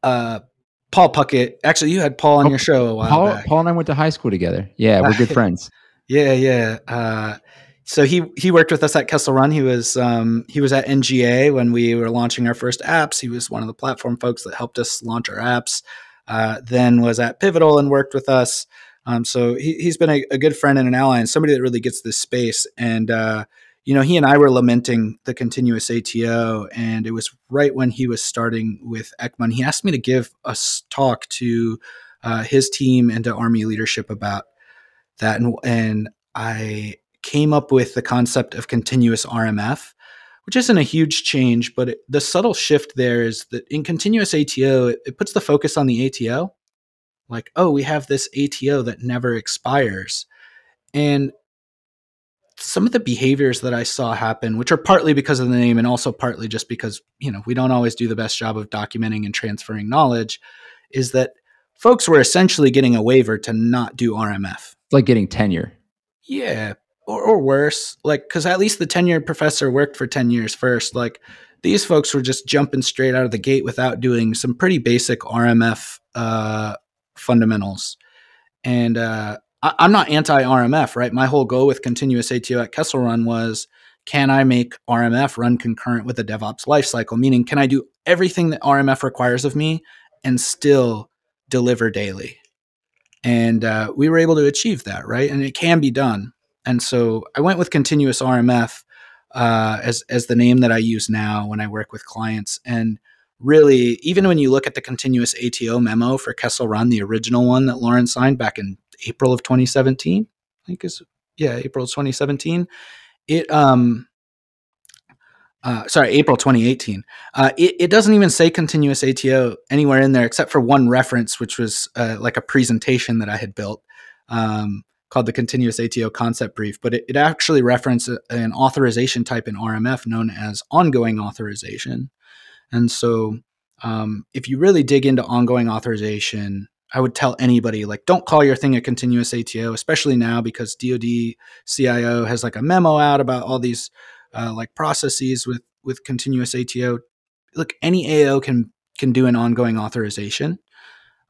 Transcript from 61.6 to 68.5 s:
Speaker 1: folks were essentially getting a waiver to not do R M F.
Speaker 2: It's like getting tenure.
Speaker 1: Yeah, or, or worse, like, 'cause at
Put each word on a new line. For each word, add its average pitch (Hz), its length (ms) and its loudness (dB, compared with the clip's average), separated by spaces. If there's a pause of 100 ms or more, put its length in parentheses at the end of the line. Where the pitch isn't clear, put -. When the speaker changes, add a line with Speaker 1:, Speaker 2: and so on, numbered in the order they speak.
Speaker 1:
folks - 340 2
were 156 120 8
essentially 156 500 4
getting 123 260 4
a 110 60 0
waiver 110 380 4
to 117 140 -8
not 117 440 0
do 113 180 -2
R 107 160 -4
M 98 140 -6
F. - 300 -14 (100)
Speaker 2:
It's - 80 -2
like 135 120 4
getting 110 220 2
tenure. 90 460 -2 (540)
Speaker 1:
Yeah, 226 460 -6 (340)
or, 214 160 -8
or 214 180 2
worse, 139 600 0
like, 147 260 -2
'cause 160 160 -4
at 175 140 0